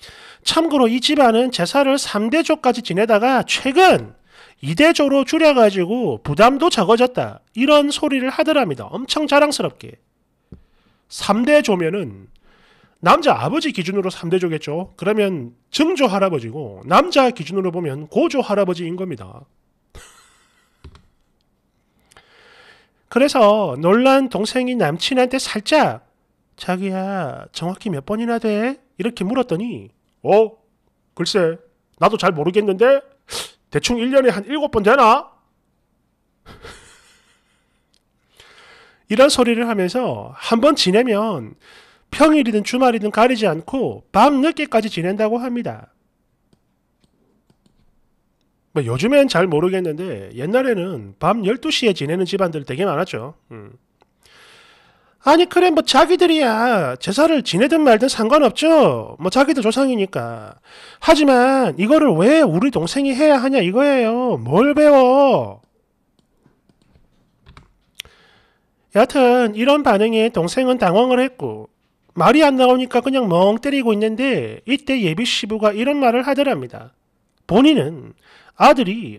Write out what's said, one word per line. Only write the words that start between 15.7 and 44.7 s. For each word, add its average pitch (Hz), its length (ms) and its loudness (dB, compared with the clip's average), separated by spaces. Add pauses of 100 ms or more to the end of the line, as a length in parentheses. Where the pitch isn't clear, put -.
증조 285 360 0
할아버지고 143 800 -4
남자 262 440 2
기준으로 185 400 -6
보면 151 380 -8
고조 285 320 0
할아버지인 180 560 -4
겁니다. 135 460 -14 (3750)
그래서 214 720 2
놀란 254 480 2
동생이 247 460 -4
남친한테 247 640 -2
살짝 214 680 -2 (500)
"자기야 185 960 -6
정확히 185 380 -8
몇 139 160 -8
번이나 233 320 -4
돼?" 220 420 -4 (180)
이렇게 214 260 -6
물었더니 196 640 -4 (320)
"어? 208 300 2 (600)
글쎄 170 420 -2 (420)
나도 202 180 2
잘 185 160 0
모르겠는데 202 680 0 (720)
대충 240 280 -4
일 240 120 -4
년에 262 200 2
한 196 160 -6
일곱 294 240 -6
번 220 120 -2
되나?" 240 480 2 (1120)
<laughs> - 2750 -20
이런 254 200 6
소리를 240 400 0
하면서 180 680 -4
한 226 240 -2
번 294 140 4
지내면 202 800 -2 (560)
평일이든 254 540 2
주말이든 226 460 0
가리지 220 360 2
않고 160 640 -4
밤 262 280 4
늦게까지 269 500 -2